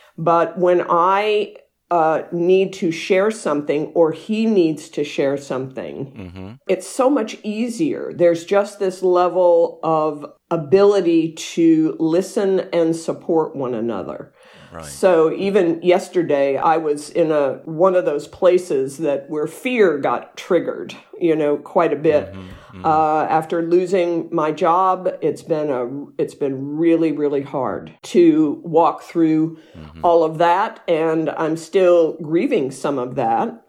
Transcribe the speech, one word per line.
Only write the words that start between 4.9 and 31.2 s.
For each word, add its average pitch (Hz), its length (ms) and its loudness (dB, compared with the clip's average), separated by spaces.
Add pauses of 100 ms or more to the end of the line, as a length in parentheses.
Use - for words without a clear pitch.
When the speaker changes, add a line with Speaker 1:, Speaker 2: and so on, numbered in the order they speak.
Speaker 1:
share 143 340 -2
something, 131 580 -10 (200)
Speaker 2:
Mm-hmm. 95 340 -14 (180)
Speaker 1:
it's 175 200 -2
so 262 220 0
much 226 320 -2
easier. 208 720 -4
There's 170 320 2
just 202 320 -2
this 185 240 -4
level 180 800 2
of 156 500 -2 (200)
ability 170 840 2
to 160 680 2
listen 190 720 0
and 165 240 2
support 160 600 -2
one 123 180 -4
another. 107 600 -6 (380)
Speaker 2:
Right. 165 140 -14
Speaker 1:
So 160 480 2
even 185 480 0
yesterday, 151 760 0
I 160 200 2
was 147 320 -4
in 160 220 0
a, 139 340 0
one 175 300 2
of 180 100 2
those 147 220 -4
places 175 720 0
that 143 280 -4
where 151 200 -4
fear 202 500 0
got 135 400 -4
triggered, 131 580 -4 (240)
you 160 160 2
know, 147 220 0
quite 165 340 0
a 139 40 0
bit. 147 360 2
Speaker 2:
Mm-hmm, 95 80 -14 (380)
mm-hmm. 92 80 -12
Speaker 1:
Uh, 156 380 2
after 160 400 -2
losing 170 680 0
my 156 200 0
job, 185 580 0 (120)
it's 156 200 -4
been 151 300 -2
a, 131 500 -6
it's - 140 -6
been 139 420 -6
really, 165 340 2
really 143 300 -2
hard 127 600 -8
to 156 600 4
walk 156 380 2
through 160 560 0 (180)
Speaker 2:
Mm-hmm. 156 300 -8
Speaker 1:
all 170 180 6
of 160 160 -2
that, 185 480 0
and 160 440 0